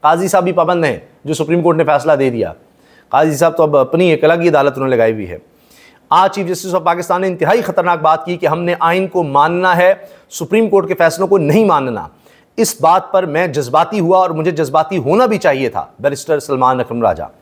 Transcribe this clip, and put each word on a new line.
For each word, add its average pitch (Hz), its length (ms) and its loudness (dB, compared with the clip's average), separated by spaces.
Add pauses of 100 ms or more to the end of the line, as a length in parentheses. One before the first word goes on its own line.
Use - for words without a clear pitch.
काजी 170 260 2
साहब 185 160 2
भी 185 80 -2
पाबंद 170 320 0
हैं 123 240 -4 (180)
जो 151 80 -4
सुप्रीम 160 280 -2
कोर्ट 160 160 2
ने 160 60 2
फैसला 147 320 2
दे 135 140 0
दिया। 101 240 -4 (580)
काजी 151 240 2
साहब 160 180 2
तो 165 80 2
अब 147 140 2
अपनी 160 360 2
एक 151 120 0
अलग 170 180 2
ही 175 60 2
अदालत 139 260 2
उन्होंने 131 220 -2
लगाई 113 160 2
हुई 107 120 -6
है। 87 180 -12 (720)
आज 190 180 4
चीफ 196 160 -6
जस्टिस 180 260 -6
of 175 120 -2
पाकिस्तान 175 360 -2
ने 190 80 -2
इंतहाई 180 340 0
ख़तरनाक 175 360 0
बात 160 280 0
की 175 100 -4
कि 165 100 -4
हमने 170 360 -2
आइन 180 240 0
को 180 160 -2
मानना 165 520 0
है, 180 340 2 (220)
सुप्रीम 208 380 0
कोर्ट 196 200 2
के 185 60 -2
फैसलों 170 320 0
को 196 120 2
नहीं 170 280 2
मानना। 127 440 -2 (480)
इस - 240 -2
बात 180 300 2
पर 185 140 2
मैं 156 260 -2
जज्बाती 151 460 0
हुआ 180 200 2
और 180 140 0
मुझे 160 200 -2
जज्बाती 156 440 -2
होना 175 300 0
भी 214 120 0
चाहिए 135 300 0
था। - 320 -8
बैरिस्टर 143 400 -2
सलमान 131 400 0
अकरम 117 220 -6
राजा 82 280 -2 (120)